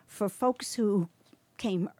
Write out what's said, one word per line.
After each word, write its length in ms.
for 220
folks 460
who 340
came 320